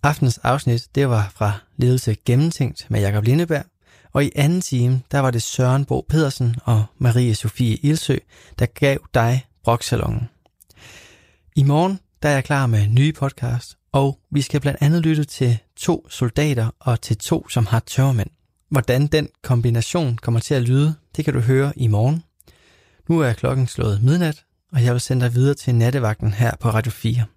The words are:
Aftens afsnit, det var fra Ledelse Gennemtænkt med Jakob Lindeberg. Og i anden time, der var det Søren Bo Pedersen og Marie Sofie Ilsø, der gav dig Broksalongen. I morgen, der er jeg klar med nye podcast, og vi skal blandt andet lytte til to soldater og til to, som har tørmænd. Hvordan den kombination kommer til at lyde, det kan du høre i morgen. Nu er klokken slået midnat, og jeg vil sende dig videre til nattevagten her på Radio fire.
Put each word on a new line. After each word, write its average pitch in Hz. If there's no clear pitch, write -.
Aftens 143
afsnit, 123
det 139
var 107
fra 104
Ledelse 123
Gennemtænkt 135
med 110
Jakob 101
Lindeberg. 147
Og 143
i -
anden 156
time, 127
der 143
var 131
det 117
Søren 131
Bo 131
Pedersen 135
og 110
Marie 120
Sofie 110
Ilsø, 147
der -
gav 139
dig 123
Broksalongen. 117
I 147
morgen, 165
der 151
er 147
jeg 135
klar 139
med 107
nye 131
podcast, 123
og 139
vi 143
skal -
blandt 139
andet 160
lytte 156
til 120
to -
soldater 123
og 120
til -
to, -
som 120
har 113
tørmænd. 131
Hvordan 135
den 147
kombination 120
kommer 117
til -
at 131
lyde, 139
det 151
kan 147
du 127
høre 131
i 127
morgen. 117
Nu 165
er 127
klokken 131
slået 110
midnat, 156
og 127
jeg 123
vil 120
sende 123
dig 120
videre 135
til 127
nattevagten 113
her 113
på -
Radio 110
fire. 117